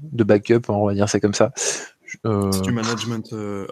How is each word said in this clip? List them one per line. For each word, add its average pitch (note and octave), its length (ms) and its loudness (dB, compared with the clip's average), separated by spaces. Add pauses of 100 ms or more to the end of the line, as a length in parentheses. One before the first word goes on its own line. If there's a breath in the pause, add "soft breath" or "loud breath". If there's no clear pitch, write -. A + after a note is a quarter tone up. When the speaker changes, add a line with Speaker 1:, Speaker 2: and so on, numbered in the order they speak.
(120)
Speaker 1:
de A#2 120 2
backup, G#2+ 440 4
on G#2 180 2
va G2+ 80 0
dire G2+ 140 2
c'est G#2 120 0
comme G#2 120 2
ça. G#2+ 200 2 (760 loud breath)
Euh, G2+ 260 0
Speaker 2:
C'est F#2+ 80 -2
du F#2+ 120 -2
management, A2+ 600 -4
euh, G2+ 400 -8